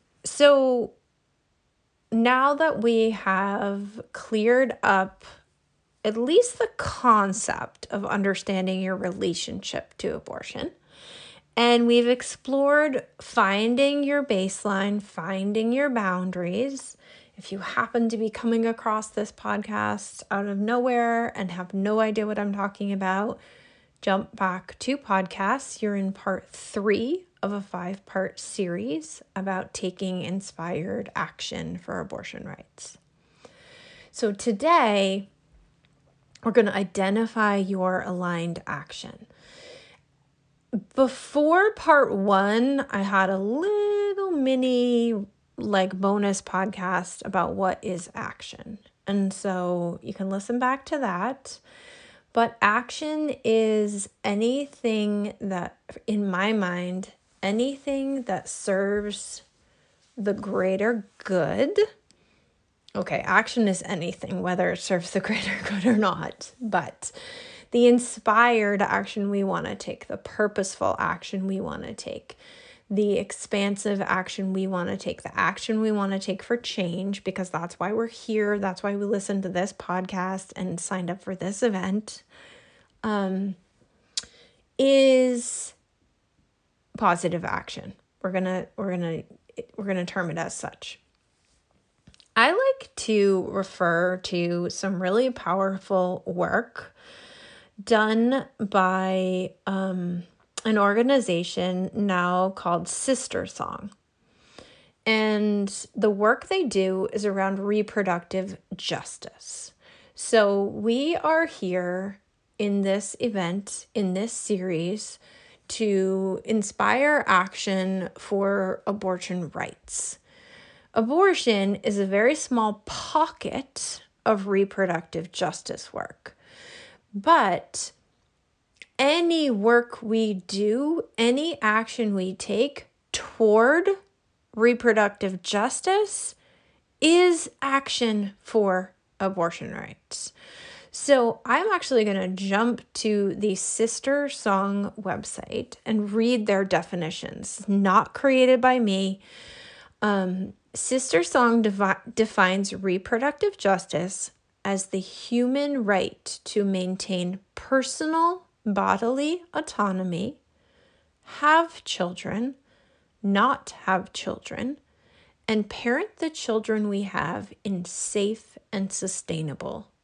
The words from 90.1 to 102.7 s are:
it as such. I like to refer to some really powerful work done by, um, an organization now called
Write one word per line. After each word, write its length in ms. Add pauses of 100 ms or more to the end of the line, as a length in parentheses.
it 80
as 180
such. 440 (1400)
I 160
like 460
to 520
refer 680
to 520
some 320
really 300
powerful 920
work 720 (880)
done 640 (140)
by, 920 (120)
um, 580 (400)
an 140
organization 1160
now 580
called 340